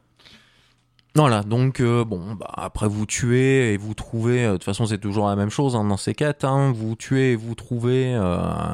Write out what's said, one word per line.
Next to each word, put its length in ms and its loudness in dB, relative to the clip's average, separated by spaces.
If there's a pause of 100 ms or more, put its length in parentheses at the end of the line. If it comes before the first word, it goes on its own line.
(1160)
Voilà, 280 4
donc, 340 0
euh, 260 2
bon, 300 -8
bah, 220 -12
après 320 -4
vous 180 -2
tuez 680 2
et 40 0
vous 180 -6
trouvez, 500 0
euh, 40 2
de 60 4
toute 100 -4
façon 200 0
c'est 140 -2
toujours 300 0
la 80 2
même 120 0
chose, 280 0
hein, 80 2
dans 120 2
ces 160 -4
quêtes, 300 -2
hein, 320 2
vous 220 -4
tuez 340 2
et 60 2
vous 180 -6
trouvez, 640 -2
euh, 260 0 (320)